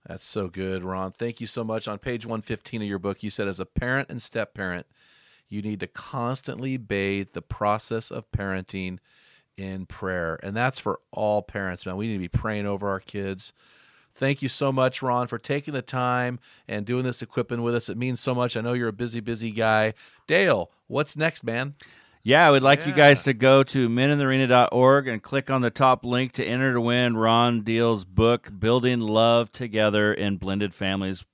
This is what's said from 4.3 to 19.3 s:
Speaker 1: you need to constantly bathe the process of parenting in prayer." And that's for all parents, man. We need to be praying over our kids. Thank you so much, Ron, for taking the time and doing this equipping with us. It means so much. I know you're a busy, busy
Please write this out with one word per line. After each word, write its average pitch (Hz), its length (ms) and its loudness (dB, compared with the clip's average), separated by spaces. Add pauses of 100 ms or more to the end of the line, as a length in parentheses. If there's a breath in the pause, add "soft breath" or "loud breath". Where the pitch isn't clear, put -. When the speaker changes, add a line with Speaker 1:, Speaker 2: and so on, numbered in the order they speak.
Speaker 1:
you 101 120 -8
need 104 200 -6
to 90 60 -8
constantly 131 920 -6
bathe 98 560 -2
the 90 80 -10
process 107 720 -2
of - 200 -12
parenting 95 680 -6 (580 soft breath)
in 95 280 -10
prayer." 87 560 -6
And 101 140 -10
that's 127 240 -2
for - 200 -4 (120)
all 104 300 -2
parents, 92 440 -8
man. 92 120 -6
We 107 100 -6
need 110 60 -4
to 98 60 -6
be 87 100 -6
praying 107 360 -4
over 101 240 -4
our 95 100 -4
kids. 98 540 -10 (600 soft breath)
Thank 135 260 -2
you 131 80 -4
so 139 220 -2
much, 131 300 0
Ron, 123 260 0
for 117 100 -8
taking 143 360 -6
the 131 80 -4
time 123 580 -4 (280 soft breath)
and 104 180 -6
doing 123 180 -2
this 127 180 -6
equipping 120 400 -6
with 120 140 0
us. 117 120 -4
It 98 100 -8
means 123 220 -4
so 131 140 -2
much. 123 240 -2
I 113 40 -4
know 120 120 -4
you're 120 160 -2
a 107 40 -6
busy, 117 260 -6
busy 113 320 -6